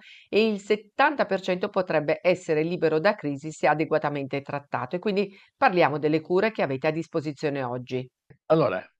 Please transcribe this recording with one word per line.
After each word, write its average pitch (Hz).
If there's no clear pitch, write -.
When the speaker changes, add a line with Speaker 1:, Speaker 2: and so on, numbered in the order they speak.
Speaker 1:
e 220
il 208
settanta 233
per 190
cento 185
potrebbe 160
essere 170
libero 160
da 202
crisi 147
se -
adeguatamente 147
trattato. 139
E 180
quindi 196
parliamo 170
delle 151
cure 190
che 214
avete 135
a 156
disposizione 151
oggi. 127
Speaker 2:
Allora, 123